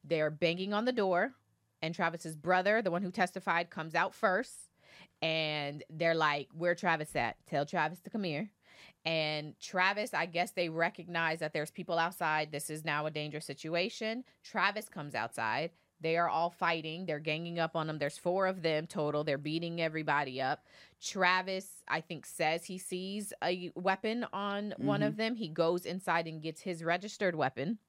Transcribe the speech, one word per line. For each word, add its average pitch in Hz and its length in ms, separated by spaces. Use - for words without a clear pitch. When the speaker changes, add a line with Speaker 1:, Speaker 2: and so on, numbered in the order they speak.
Speaker 1:
they're 156 260
banging 175 420
on 214 120
the 247 80
door. 202 420
And 165 120
Travis's 165 420
brother, 185 460
the 190 80
one 175 120
who 185 80
testified, 180 600
comes 160 240
out 175 200
first. 208 400
And 151 680
they're 165 240
like, 147 380
"Where 170 240
Travis 165 400
at? 117 200
Tell 147 200
Travis 160 360
to - 80
come 214 140
here." 170 260
And 156 560
Travis, 196 540
I 165 120
guess 175 260
they 175 160
recognize 165 720
that 156 120
there's 156 180
people 170 280
outside. 156 540
This 160 180
is 156 140
now 151 220
a 156 40
dangerous 151 360
situation. 220 800
Travis 202 460
comes 147 260
outside. 117 560
They 160 160
are 170 120
all 170 220
fighting. 170 560
They're 151 120
ganging 160 400
up 160 160
on 160 160
him. 156 80
There's 147 200
four 185 280
of 185 160
them 160 240
total. 147 380
They're 147 140
beating 165 420
everybody 151 600
up. 135 240
Travis, 185 880
I 160 120
think, 156 260
says 165 400
he 185 120
sees 190 540
a 180 320
weapon 196 580
on 202 460
one - 240
of - 120
Speaker 2:
Mm-hmm. 214 40
Speaker 1:
them. 226 180
He 214 120
goes 170 360
inside 170 440
and 160 140
gets 156 200
his 170 220
registered 180 500
weapon. 147 440